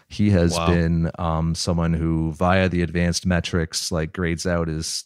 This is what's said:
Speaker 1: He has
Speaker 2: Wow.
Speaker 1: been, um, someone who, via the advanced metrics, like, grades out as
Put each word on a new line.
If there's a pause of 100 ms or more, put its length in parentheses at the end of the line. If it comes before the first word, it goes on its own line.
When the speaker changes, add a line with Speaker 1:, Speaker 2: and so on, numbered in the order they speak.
Speaker 1:
He
has
Speaker 2:
Wow.
Speaker 1:
been,
um,
someone
who,
via
the
advanced
metrics,
like,
grades
out
as